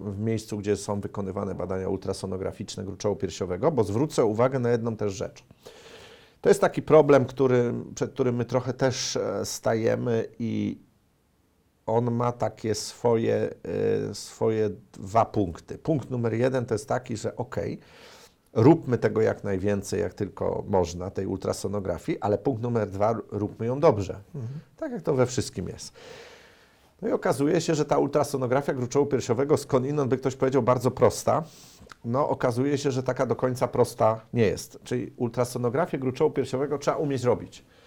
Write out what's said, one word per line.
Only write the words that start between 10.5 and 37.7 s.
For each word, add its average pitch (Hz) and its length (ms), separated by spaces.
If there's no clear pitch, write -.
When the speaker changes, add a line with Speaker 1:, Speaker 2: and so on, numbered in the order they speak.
Speaker 1:
on 120 260
ma 120 200
takie 110 440
swoje, 110 760
e, 101 60
swoje 110 540
dwa 107 340
punkty. 87 520
Punkt 147 320
numer 117 240
jeden 123 320
to 120 80
jest 101 140
taki, 120 300
że - 180
okej, - 440
róbmy 127 440
tego 110 240
jak 107 220
najwięcej, 98 580
jak 92 120
tylko 92 540
można, 90 440
tej 95 140
ultrasonografii, 95 960
ale 104 160
punkt 120 260
numer 117 260
dwa, 104 260
róbmy 104 340
ją 127 140
dobrze. 117 400
Speaker 2:
Mhm. 135 240
Speaker 1:
Tak 311 140
jak 214 100
to 156 120
we 127 120
wszystkim - 420
jest. - 260
No 208 60
i 262 40
okazuje 165 500
się, 165 140
że 147 100
ta 147 120
ultrasonografia 139 760
gruczołu 135 320
piersiowego, 139 520
skądinąd 139 520
by 127 80
ktoś - 180
powiedział, 131 260
bardzo 123 300
prosta, 117 520
no 127 240
okazuje 131 480
się, 135 140
że 127 120
taka 131 220
do 113 100
końca 127 320
prosta 113 540
nie 117 120
jest. - 380
Czyli 123 340
ultrasonografię 123 840
gruczołu 131 320
piersiowego 139 460
trzeba 139 200
umieć 139 260
robić. - 420